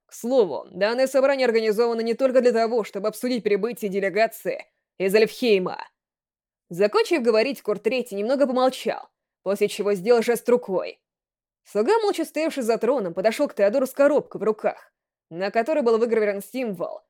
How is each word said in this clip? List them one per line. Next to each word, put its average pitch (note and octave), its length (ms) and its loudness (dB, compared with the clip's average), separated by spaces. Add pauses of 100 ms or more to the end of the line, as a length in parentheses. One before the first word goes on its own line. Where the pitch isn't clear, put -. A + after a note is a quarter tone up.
К - 80 -20
слову, A3+ 580 0
данное A#3 360 0
собрание C4+ 380 2
организовано A3+ 560 0
не A3+ 120 0
только B3+ 280 2
для B3 100 4
того, A3+ 320 0
чтобы G3+ 240 -6
обсудить A#3+ 360 -4
прибытие G3+ 460 -2
делегации G3 760 -2 (320)
из F#3+ 180 -2
Эльфхейма". G#3+ 720 0 (840)
Закончив C4+ 520 2
говорить, A#3 400 0
Курт G3+ 220 -4
Третий A#3+ 320 -2
немного B3+ 300 0
помолчал, B3+ 640 -2 (340)
после G3+ 260 0
чего G#3 240 -2
сделал A3+ 280 2
жест A#3 280 -2
рукой. G#3+ 500 0 (640)
Слуга, A#3+ 360 0
молча G4+ 260 -2
стоявший D4+ 380 -4
за A3 140 0
троном, A3 360 -2
подошел A3+ 340 0
к - 80 -8
Теодору A3 320 2
с - 40 -8
коробкой C#4 480 2
в F#3+ 40 -6
руках, - 480 -4 (380)
на F3+ 220 -6
которой D4 300 0
был A3+ 160 2
выгравирован G#3+ 440 0
символ, G#3+ 680 -8